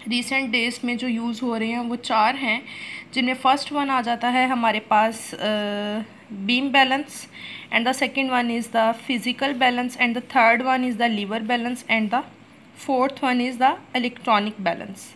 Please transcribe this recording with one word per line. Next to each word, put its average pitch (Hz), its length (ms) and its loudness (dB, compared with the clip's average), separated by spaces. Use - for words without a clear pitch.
रिसेंट 247 420 0
डेज 240 340 0
में 240 120 -2
जो 254 120 -4
यूज़ 233 340 -2
हो 233 140 0
रहे 226 120 -2
हैं 233 100 -2
वो 240 180 -4
चार 233 380 2
हैं, 262 280 -2
जिनमें 254 200 2
फर्स्ट 269 380 2
वन 285 180 -2
आ 254 120 2
जाता 240 260 -2
है 254 200 4
हमारे 226 320 2
पास, 220 500 2
uh, 208 760 -4
beam 262 220 0
balance, 269 540 2
and 233 120 2
the 254 140 0
second 262 300 -2
one 240 180 2
is 226 120 -8
the 226 220 2
physical 247 480 -2
balance, 247 440 2
and 240 140 0
the 247 60 -4
third 233 280 6
one 262 260 2
is 214 100 -4
the 240 80 4
lever 202 300 -4
balance, 247 420 -2
and 220 200 2
the 247 120 0
fourth 269 380 2
one 254 160 2
is 247 200 -2
the 269 120 6
electronic 226 560 0
balance। 190 480 -4